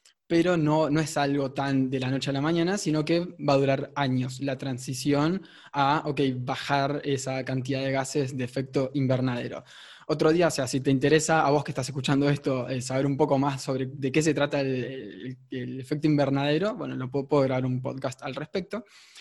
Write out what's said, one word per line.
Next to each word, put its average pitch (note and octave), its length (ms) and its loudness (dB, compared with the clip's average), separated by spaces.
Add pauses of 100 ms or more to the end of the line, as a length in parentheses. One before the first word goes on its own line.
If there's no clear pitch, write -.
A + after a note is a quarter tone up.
(260)
pero E3+ 300 4
no, D3+ 320 4
no D3+ 120 2
es D3+ 180 -4
algo C#3+ 340 0
tan C3+ 380 0
de C3 100 -2
la B2+ 100 -2
noche C3+ 200 -2
a C#3 40 -2
la C#3 60 -2
mañana, E3+ 380 2
sino D#3 260 0
que E3+ 160 2 (260)
va C#3+ 80 6
a C3+ 40 6
durar C3+ 360 0
años B2+ 460 -2
la C#3 160 -4
transición C#3+ 840 0 (300)
a, C#3+ 340 2
ok, C#3+ 140 -2 (160)
bajar C#3 680 -2
esa C3 400 -2
cantidad C3 380 -4
de C3+ 100 -2
gases C3+ 460 -2
de B2+ 60 -2
efecto C3 500 -2
invernadero. B2+ 720 0 (460)
Otro D#3 220 4
día, E3+ 160 4
o - 20 0
sea, C3+ 160 -2
si C3 140 -2
te C#3 100 2
interesa, D3 560 4
a C#3 40 4
vos D3 120 4
que D#3+ 80 -8
estás C3 180 -6
escuchando C#3 420 2
esto, C3 380 0
eh, B2+ 120 -4
saber C3 240 -2
un C#3 120 0
poco C#3 220 4
más C3+ 220 -2
sobre C3 320 -4
de C#3 180 -4
qué D3+ 120 2
se D#3 100 2
trata C#3+ 280 0
el, C3 240 -2
el, B2+ 540 -10 (120)
el B2+ 300 -8
efecto D3 260 -2
invernadero, D3 680 2
bueno, C3+ 200 -8
lo B2+ 160 -6
puedo, C3+ 180 -4
puedo C#3+ 140 4
grabar C3 240 0
un B2+ 160 -2
podcast C3 400 -6
al C#3 120 -8
respecto. G3+ 500 -6 (360)